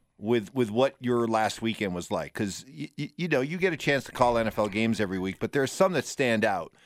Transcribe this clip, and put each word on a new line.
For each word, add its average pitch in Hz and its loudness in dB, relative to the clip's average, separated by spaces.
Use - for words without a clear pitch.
with, 107 0
with 123 0
what 127 2
your 120 2
last 110 0
weekend 107 -2
was 87 -6
like, 80 -4
'cause 101 -6
y-, 73 -12
y-, 147 -8
you 175 -4
know, 147 2
you 151 -4
get 180 2
a 151 -4
chance 139 0
to - -14
call 123 4
N 113 2
F 107 -2
L 107 2
games 107 0
every 95 0
week, 95 -4
but 113 -4
there 135 2
are - 0
some 190 2
that 139 -2
stand 113 2
out 92 -2